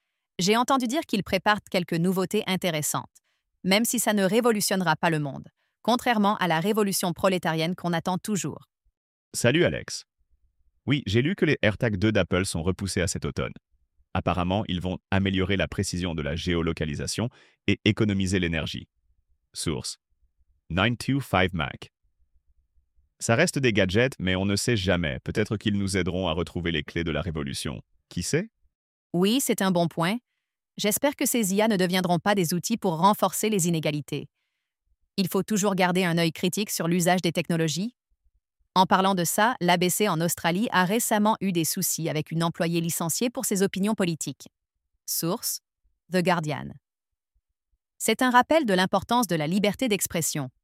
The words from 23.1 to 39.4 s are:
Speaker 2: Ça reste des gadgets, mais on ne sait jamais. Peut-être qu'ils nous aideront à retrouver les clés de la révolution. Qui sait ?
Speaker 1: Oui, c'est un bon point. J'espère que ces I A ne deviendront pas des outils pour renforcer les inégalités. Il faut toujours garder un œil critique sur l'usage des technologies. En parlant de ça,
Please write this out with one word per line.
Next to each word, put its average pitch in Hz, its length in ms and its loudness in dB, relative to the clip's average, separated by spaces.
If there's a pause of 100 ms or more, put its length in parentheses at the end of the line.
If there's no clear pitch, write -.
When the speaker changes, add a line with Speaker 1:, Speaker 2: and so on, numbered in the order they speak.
Speaker 2:
Ça 117 140 2
reste 151 240 2
des 127 140 4
gadgets, 104 480 2
mais 92 160 0
on 95 80 0
ne 101 100 2
sait 120 220 0
jamais. 87 480 0
Peut-être 104 320 -2
qu'ils 104 200 -2
nous 98 200 -2
aideront 90 320 0
à 80 40 0
retrouver 85 380 -2
les 78 140 -2
clés - 180 -4
de 85 80 -2
la 76 100 -2
révolution. 73 640 -8 (260)
Qui 87 140 -8
sait ? 180 260 -4 (640)
Speaker 1:
Oui, 202 280 2
c'est 226 200 -2
un 190 120 2
bon 170 160 2
point. 175 300 -2 (580)
J'espère 214 400 0
que 285 100 -2
ces 220 260 0
I 202 100 2
A 220 40 4
ne 220 100 2
deviendront 180 440 2
pas 208 160 2
des 180 180 0
outils 180 220 -2
pour 165 220 -2
renforcer 202 520 2
les 190 160 0
inégalités. 151 640 -4 (880)
Il 196 100 2
faut 190 160 0
toujours 202 320 0
garder 180 300 2
un 165 120 2
œil 170 140 4
critique 196 400 -2
sur 175 160 -4
l'usage 180 340 2
des 170 120 0
technologies. 165 640 -2 (800)
En 185 100 6
parlant 190 300 4
de 175 80 0
ça, 220 360 2